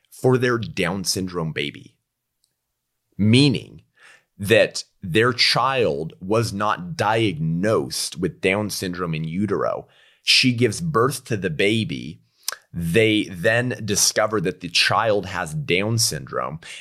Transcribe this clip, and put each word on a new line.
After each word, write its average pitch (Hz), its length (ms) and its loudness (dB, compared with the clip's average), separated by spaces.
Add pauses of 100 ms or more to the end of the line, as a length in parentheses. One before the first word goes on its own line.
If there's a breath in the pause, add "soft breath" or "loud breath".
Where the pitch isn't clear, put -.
(100)
for 127 280 2
their 123 180 2
Down 92 480 -4
syndrome 87 480 -4
baby, - 440 -8 (1200)
meaning 110 640 2 (560 soft breath)
that 98 460 4 (180)
their 110 300 2
child 117 880 0
was 110 320 0
not 98 440 -2
diagnosed 92 1200 0
with 87 240 -6
Down 98 300 0
syndrome 87 440 -6
in 78 100 -6
utero. 80 600 -4 (360 soft breath)
She - 300 2
gives 117 280 0
birth 143 460 0
to 113 100 -2
the 92 140 -4
baby. 87 720 -2 (500 loud breath)
They 104 520 4
then 110 600 0
discover 107 560 0
that 87 200 -2
the 90 80 -8
child 101 580 2
has 95 280 -6
Down 113 440 0
syndrome. 65 600 -4 (200 loud breath)